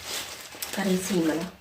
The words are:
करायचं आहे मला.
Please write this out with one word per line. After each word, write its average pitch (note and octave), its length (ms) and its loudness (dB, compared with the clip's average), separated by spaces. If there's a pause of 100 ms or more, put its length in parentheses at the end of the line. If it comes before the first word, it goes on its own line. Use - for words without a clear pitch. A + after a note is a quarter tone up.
(760)
करायचं F#3 380 2
आहे E3+ 100 6
मला. D#3+ 240 2 (120)